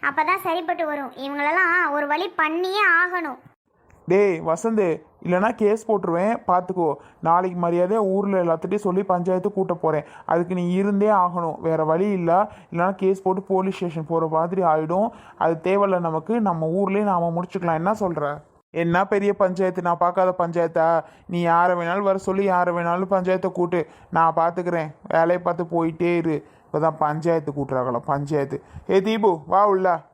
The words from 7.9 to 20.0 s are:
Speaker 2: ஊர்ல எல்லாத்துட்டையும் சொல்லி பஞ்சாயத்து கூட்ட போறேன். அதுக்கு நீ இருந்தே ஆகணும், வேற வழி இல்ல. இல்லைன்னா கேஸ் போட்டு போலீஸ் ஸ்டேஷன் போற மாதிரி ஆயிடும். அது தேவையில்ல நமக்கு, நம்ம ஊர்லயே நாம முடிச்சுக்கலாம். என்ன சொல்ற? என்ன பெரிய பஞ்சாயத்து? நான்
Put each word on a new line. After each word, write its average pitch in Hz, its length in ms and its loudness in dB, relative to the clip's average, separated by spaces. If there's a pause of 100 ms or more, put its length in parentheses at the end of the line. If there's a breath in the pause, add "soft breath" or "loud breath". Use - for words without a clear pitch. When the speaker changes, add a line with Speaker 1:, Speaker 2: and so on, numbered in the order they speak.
Speaker 2:
ஊர்ல 196 300 0
எல்லாத்துட்டையும் 175 420 -2
சொல்லி 185 160 0 (100)
பஞ்சாயத்து 185 460 0
கூட்ட 185 160 -2 (100)
போறேன். 151 240 0 (240 loud breath)
அதுக்கு 170 280 0
நீ 175 40 -2 (160)
இருந்தே 202 300 2 (140)
ஆகணும், 170 440 -4
வேற 160 240 0
வழி 180 160 2 (100)
இல்ல. 165 140 0 (400 loud breath)
இல்லைன்னா 180 300 -2
கேஸ் 190 240 0
போட்டு 190 160 0 (100)
போலீஸ் 190 280 0
ஸ்டேஷன் 160 320 -6
போற 165 220 0
மாதிரி 175 380 0
ஆயிடும். 165 360 0 (360 loud breath)
அது 165 120 2 (120)
தேவையில்ல 196 400 2
நமக்கு, 160 260 -4 (140)
நம்ம 160 220 -2 (100)
ஊர்லயே 202 320 0
நாம 170 260 0
முடிச்சுக்கலாம். 175 440 -2
என்ன 196 200 0
சொல்ற? 156 320 -2 (400)
என்ன 170 400 2
பெரிய 202 180 2 (120)
பஞ்சாயத்து? 185 460 0
நான் 175 160 0